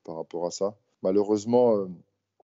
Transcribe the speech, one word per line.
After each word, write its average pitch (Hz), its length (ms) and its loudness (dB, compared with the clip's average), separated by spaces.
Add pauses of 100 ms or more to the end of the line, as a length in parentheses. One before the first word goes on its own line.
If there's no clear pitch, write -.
par 82 140 -14
rapport 82 280 -8
à 85 60 -4
ça. 101 260 -4 (260)
Malheureusement, 107 720 2
euh, 98 100 -2 (640)